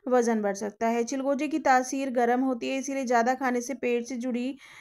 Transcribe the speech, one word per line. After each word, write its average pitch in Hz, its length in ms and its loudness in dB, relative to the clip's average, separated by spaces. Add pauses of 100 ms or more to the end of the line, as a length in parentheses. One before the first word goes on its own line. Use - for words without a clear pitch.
वज़न 233 340 4
बढ़ 202 140 0
सकता 214 320 -4
है। 233 160 0
चिलगोजे 269 440 -2
की 311 120 -2
तासीर 269 500 2
गर्म 240 320 2
होती 262 260 -2
है, 262 100 -2
इसीलिए 269 280 -4
ज़्यादा 240 280 2
खाने 254 260 -2
से 240 160 -6
पेट 240 300 -2
से 262 120 -8
जुड़ी 247 380 -4 (240)